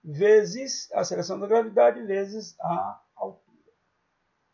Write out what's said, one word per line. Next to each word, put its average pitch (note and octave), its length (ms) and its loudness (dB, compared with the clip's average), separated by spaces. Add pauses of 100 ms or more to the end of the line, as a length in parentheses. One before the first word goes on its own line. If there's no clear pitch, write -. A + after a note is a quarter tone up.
Vezes G#3 840 2
a G3 80 -2
aceleração F3+ 400 -4
da G3+ 80 -6
gravidade, A3 560 2
vezes G3 560 -6
a F#3 420 -6 (140)
altura. - 580 -14 (800)